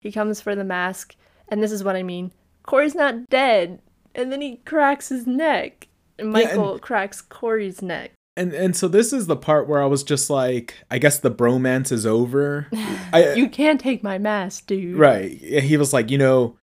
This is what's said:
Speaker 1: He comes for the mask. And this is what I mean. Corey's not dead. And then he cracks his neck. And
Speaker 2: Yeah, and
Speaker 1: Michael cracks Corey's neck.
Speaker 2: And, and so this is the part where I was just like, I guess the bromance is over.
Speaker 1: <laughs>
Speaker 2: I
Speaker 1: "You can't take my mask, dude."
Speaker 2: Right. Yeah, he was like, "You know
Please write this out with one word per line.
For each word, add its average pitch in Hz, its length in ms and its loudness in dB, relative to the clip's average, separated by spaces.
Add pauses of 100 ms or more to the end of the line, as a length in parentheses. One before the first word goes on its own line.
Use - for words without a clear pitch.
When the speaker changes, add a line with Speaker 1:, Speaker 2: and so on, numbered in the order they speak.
Speaker 1:
He 208 120 -12
comes 214 280 -4
for 208 140 -4
the 202 100 -6
mask. 185 500 -6 (340)
And 208 140 -2
this 214 100 -2
is 202 120 -6
what 190 120 -2
I 185 60 -4
mean. 180 300 -8 (300)
Corey's 285 320 2
not 254 340 -2
dead. 220 520 2 (340)
And 254 180 -4
then 277 80 -6
he 269 240 -10
cracks 285 460 0
his 247 160 -6
neck. 262 640 -2 (300)
And 214 140 -6
Speaker 2:
Yeah, 220 80 2
and 226 80 4 (100)
Speaker 1:
Michael 196 200 -2
cracks 202 420 -6
Corey's 214 640 -6
neck. 165 300 -10 (240)
Speaker 2:
And, 180 160 -4
and 180 220 0
so 185 140 -2
this 214 240 4
is 247 160 -4
the 156 80 0
part 151 320 2
where 147 140 2
I 139 40 2
was 139 160 0
just 143 280 -2
like, 127 440 -2 (160)
I 127 80 -2
guess 139 200 4
the 131 120 2
bromance 127 640 2
is 113 140 -2
over. 139 640 0
Speaker 1:
<laughs> 196 420 -8
Speaker 2:
I 160 220 6
Speaker 1:
"You 240 140 2
can't 302 320 2
take 254 220 -4
my 196 160 -4
mask, 202 480 -4
dude." 185 300 -4
Speaker 2:
Right. 107 440 4
Yeah, 117 200 -2
he 139 160 2
was 143 160 2
like, 120 180 0
"You 139 80 0
know 131 440 4